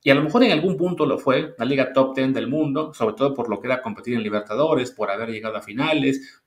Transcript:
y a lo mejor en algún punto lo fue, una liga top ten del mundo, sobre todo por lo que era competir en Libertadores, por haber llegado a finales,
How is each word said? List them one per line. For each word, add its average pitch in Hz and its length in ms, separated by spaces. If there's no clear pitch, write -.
y 139 100
a 135 40
lo 151 80
mejor 240 220
en 202 80
algún 160 240
punto 170 280
lo 127 140
fue, 147 380
una 117 80
liga 135 260
top 135 240
ten 131 160
del 110 160
mundo, 151 460
sobre 107 220
todo 139 180
por 120 160
lo 101 100
que - 80
era 127 140
competir 113 320
en 113 100
Libertadores, 110 680
por 101 200
haber 113 180
llegado 110 280
a - 40
finales, 135 840